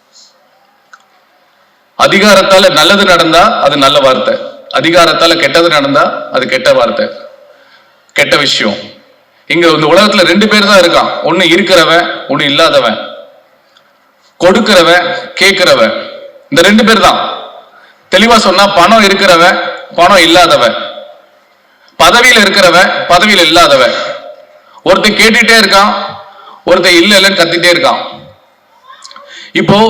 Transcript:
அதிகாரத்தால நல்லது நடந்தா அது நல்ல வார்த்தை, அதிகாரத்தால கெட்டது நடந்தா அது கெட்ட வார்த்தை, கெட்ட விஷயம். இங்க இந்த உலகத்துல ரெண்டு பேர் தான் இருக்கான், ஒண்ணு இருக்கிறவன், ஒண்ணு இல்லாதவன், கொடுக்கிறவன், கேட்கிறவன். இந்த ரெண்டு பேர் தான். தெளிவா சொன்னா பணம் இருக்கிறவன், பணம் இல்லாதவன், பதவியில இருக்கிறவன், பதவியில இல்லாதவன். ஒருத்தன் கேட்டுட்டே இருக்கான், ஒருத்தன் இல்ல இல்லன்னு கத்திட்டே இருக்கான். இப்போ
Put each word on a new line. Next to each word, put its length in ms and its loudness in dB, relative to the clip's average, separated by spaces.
அதிகாரத்தால 800 2
நல்லது 340 2
நடந்தா 300 2
அது 180 0
நல்ல 220 2
வார்த்தை, 280 0
அதிகாரத்தால 640 0
கெட்டது 340 0
நடந்தா 260 0
அது 120 -2
கெட்ட 240 -2
வார்த்தை, 280 -2
கெட்ட 200 -2
விஷயம். 400 -2
இங்க 160 0
இந்த 160 -2
உலகத்துல 400 2
ரெண்டு 200 0
பேர் 180 0
தான் 120 4
இருக்கான், 280 0
ஒண்ணு 160 -2
இருக்கிறவன், 500 0
ஒண்ணு 200 -4
இல்லாதவன், 460 0
கொடுக்கிறவன், 640 2
கேட்கிறவன். 540 0
இந்த 180 0
ரெண்டு 200 2
பேர் 180 2
தான். 140 0
தெளிவா 240 2
சொன்னா 180 0
பணம் 280 2
இருக்கிறவன், 480 2
பணம் 260 4
இல்லாதவன், 500 2
பதவியில 420 2
இருக்கிறவன், 460 2
பதவியில 420 2
இல்லாதவன். 440 2
ஒருத்தன் 320 0
கேட்டுட்டே 400 2
இருக்கான், 320 2
ஒருத்தன் 360 2
இல்ல 160 2
இல்லன்னு 240 0
கத்திட்டே 340 -2
இருக்கான். 260 -2
இப்போ 160 0